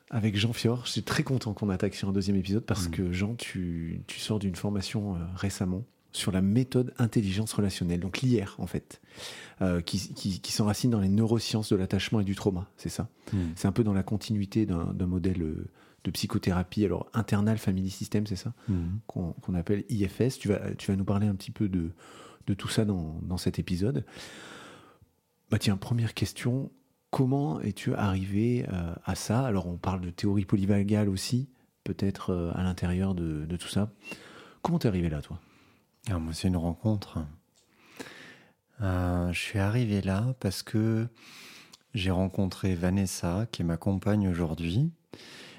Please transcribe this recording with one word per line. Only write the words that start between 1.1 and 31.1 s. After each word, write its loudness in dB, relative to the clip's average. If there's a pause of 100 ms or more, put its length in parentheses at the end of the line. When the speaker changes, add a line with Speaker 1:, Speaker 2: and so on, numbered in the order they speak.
Speaker 1:
content 0
qu'on 0
attaque 0
sur -4
un 2
deuxième 2
épisode 0
parce 0
Speaker 2:
Mm. -4
Speaker 1:
que 0
Jean, 0
tu, -4
tu -12
sors -2
d'une -2
formation, -2
euh, -2 (180)
récemment -2 (260)
sur -2
la 4
méthode 2
intelligence 2
relationnelle, 0
donc -4
l'I 4
R -8
en -4
fait, -8 (600)
euh, 2
qui, -2
qui, -2
qui -8
s'enracine 2
dans 4
les 2
neurosciences 2
de 4
l'attachement 0
et 2
du 0
trauma, 0
c'est -8
ça ? -6 (240)
Speaker 2:
Mm. 2 (180)
Speaker 1:
C'est 0
un 2
peu 2
dans 0
la 2
continuité 0
d'un, 0
d'un -2
modèle, 0
euh, -4 (320)
de -4
psychothérapie, 0
alors 0
internal 2
family 0
system, -2
c'est -4
ça ? -6 (140)
Speaker 2:
Mm. 2 (320)
Speaker 1:
Qu'on, -4
qu'on -4
appelle 0
I 0
F 0
S. 0
Tu -4
vas, 0
tu -4
vas 4
nous 0
parler 2
un 0
petit -8
peu 0
de, 0 (560)
de 4
tout -6
ça 2
dans, -2
dans -2
cet -2
épisode. 0 (1500)
Bah 4
tiens, 4
première 0
question, -2 (400)
comment 2
es-tu -2
arrivé, 2
euh, -2 (100)
à -2
ça ? 2
Alors 0
on -4
parle -2
de -4
théorie 0
polyvagale 4
aussi, 0 (360)